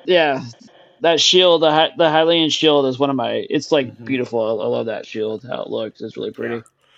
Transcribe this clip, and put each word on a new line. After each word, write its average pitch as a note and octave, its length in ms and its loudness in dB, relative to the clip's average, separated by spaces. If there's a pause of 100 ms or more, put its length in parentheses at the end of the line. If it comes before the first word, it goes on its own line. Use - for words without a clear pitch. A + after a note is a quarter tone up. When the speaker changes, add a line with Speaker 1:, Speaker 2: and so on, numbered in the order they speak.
Speaker 1:
yeah, D3+ 380 2 (560)
that D#3+ 200 2
shield, F3 420 4
the D#3+ 80 4
Hy-, D#3 260 2
the E3 80 4
Hylian D#3+ 480 2
shield D3 340 4
is B2+ 120 -2
one C#3 120 0
of C3+ 60 -4
my, A2+ 340 -4
it's, - 220 -4
like, C#3 220 2
Speaker 2:
Mm-hmm. A#2 100 -20
Speaker 1:
beautiful. A#2+ 360 -4 (200)
I, G#2 40 -6
I - 20 -4
love A#2+ 200 -4
that A2 200 -8
shield, A2 380 -8
how - 180 -8
it - 80 -12
looks. A2+ 300 -8
It's A2+ 160 -12
really G#2+ 140 -8
pretty. A#2 260 -8
Speaker 2:
Yeah. A#2 40 -10 (380)